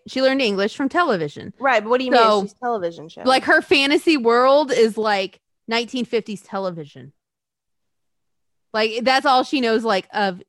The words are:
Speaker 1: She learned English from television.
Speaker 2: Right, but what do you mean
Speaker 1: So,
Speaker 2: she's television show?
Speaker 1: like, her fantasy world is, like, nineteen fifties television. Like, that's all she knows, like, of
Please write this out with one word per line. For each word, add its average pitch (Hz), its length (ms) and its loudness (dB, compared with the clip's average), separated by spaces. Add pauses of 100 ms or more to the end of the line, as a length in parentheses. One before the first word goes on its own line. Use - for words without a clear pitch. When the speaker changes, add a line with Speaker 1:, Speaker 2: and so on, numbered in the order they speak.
Speaker 1:
She - 140 -6
learned 262 200 2
English 202 340 -2
from 277 140 -2
television. 220 720 -4
Speaker 2:
Right, 240 240 2
but 214 60 -6
what 247 100 2
do 262 60 -4
you 247 60 -4
mean 247 100 6
Speaker 1:
So, 214 220 4
Speaker 2:
she's 196 100 -10
television 170 560 -6
show? - 140 -16
Speaker 1:
like, 262 220 2
her 330 160 2
fantasy 294 560 2
world 262 540 2
is, 226 260 2
like, 208 440 -4 (260)
nineteen 233 380 -4
fifties 214 360 -6
television. 165 720 -10 (1600)
Like, 220 320 -2
that's 262 200 2
all 254 180 4
she 285 180 -4
knows, 226 240 0
like, 196 280 -2
of 196 360 -4